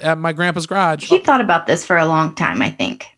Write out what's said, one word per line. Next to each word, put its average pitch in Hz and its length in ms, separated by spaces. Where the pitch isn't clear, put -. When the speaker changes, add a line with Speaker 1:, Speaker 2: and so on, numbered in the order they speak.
Speaker 1:
at 160 160
my 165 160
grandpa's 165 340
garage. 180 380
Speaker 2:
He 359 140
thought 277 220
about 170 260
this - 180
for 175 140
a 160 80
long 156 300
time, 117 260
I - 80
think. - 360